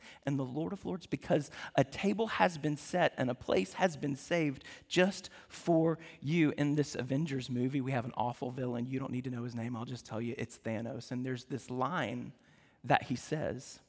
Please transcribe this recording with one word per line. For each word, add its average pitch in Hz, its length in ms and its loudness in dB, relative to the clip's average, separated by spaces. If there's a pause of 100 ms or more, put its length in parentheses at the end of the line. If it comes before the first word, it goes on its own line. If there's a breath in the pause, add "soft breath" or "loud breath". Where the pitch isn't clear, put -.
(240 loud breath)
and 139 140 2
the 139 60 0
Lord 151 280 -2
of 196 140 -8
Lords 180 200 -4
because - 440 0 (240 loud breath)
a 139 100 6
table 208 440 0
has 180 280 4
been 147 220 -2
set 175 400 2
and 127 100 2
a 123 60 0
place - 400 0
has 170 240 2
been 139 180 -2
saved 151 480 0 (240 loud breath)
just 180 400 2 (200 loud breath)
for 160 500 4 (240 loud breath)
you. 151 340 6
In 147 200 4
this 143 180 0
Avengers 135 560 0
movie, 131 320 0
we 131 100 -2
have 123 140 0
an - 100 -8
awful 123 340 -2
villain. 123 360 -4
You 131 120 -4
don't 135 140 -4
need 127 120 -2
to 131 60 -4
know 120 140 -4
his 120 100 -6
name. 117 220 -4
I'll 113 80 -4
just 123 220 -8
tell 113 160 -4
you 117 160 -2
it's - 180 -4
Thanos. 117 540 -6
And 127 160 -4
there's 127 180 -4
this - 240 -8
line 127 640 -2 (520 soft breath)
that - 180 4
he 123 140 -4
says, - 720 -4